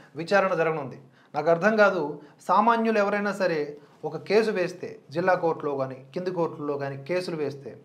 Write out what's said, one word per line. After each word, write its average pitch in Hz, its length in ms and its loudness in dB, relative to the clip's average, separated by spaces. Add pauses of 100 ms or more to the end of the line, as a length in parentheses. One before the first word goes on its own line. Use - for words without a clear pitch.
(160)
విచారణ 185 380 2
జరగనుంది. 160 460 -2 (340)
నాకు 151 160 2
అర్థం 185 260 4
కాదు, 180 460 2 (260)
సామాన్యులు 220 500 4
ఎవరైనా 202 340 0
సరే 165 460 -2 (260)
ఒక 156 120 -6
కేసు 214 340 2
వేస్తే, 175 480 -4 (120)
జిల్లా 175 240 2
కోర్టులో 156 420 -2
కానీ 131 380 -6
కింది 180 160 -4
కోర్టుల్లో 156 480 -4
కానీ 139 300 -8
కేసులు 180 280 -4
వేస్తే, 135 480 -8